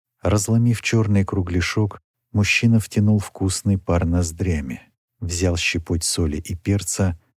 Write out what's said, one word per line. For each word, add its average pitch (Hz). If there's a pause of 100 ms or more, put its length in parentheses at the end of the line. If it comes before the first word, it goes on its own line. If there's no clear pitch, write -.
(220)
Разломив 113
чёрный 104
кругляшок, 90 (320)
мужчина 110
втянул 104
вкусный 95
пар 87
ноздрями, 82 (400)
взял 87
щепоть 82
соли 76
и -
перца, 95 (200)